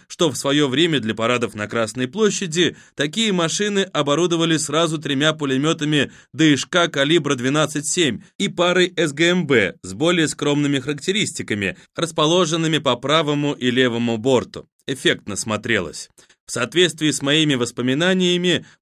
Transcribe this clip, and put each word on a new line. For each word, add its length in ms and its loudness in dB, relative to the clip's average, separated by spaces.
что 220 0
в 60 -6
свое 320 0
время 320 2
для 160 -2
парадов 400 -2
на 140 -6
Красной 400 -4
площади 680 0
такие 360 -2
машины 600 0
оборудовали 640 0
сразу 400 -2
тремя 340 0
пулеметами 800 0
Д 240 4
Ш 120 -4
К 200 2
калибра 460 2
двенадцать 520 -2
семь 360 0
и 120 -2
парой 480 2
С 160 0
Г 100 0
М 240 2
Б 340 2
с 120 -10
более 340 2
скромными 520 0
характеристиками, 960 -4
расположенными 840 0
по 180 0
правому 560 0
и 180 0
левому 460 2
борту. 500 0
Эффектно 500 -2
смотрелось. 720 -4
В 60 -14
соответствии 580 0
с 120 -2
моими 340 2
воспоминаниями, 1120 0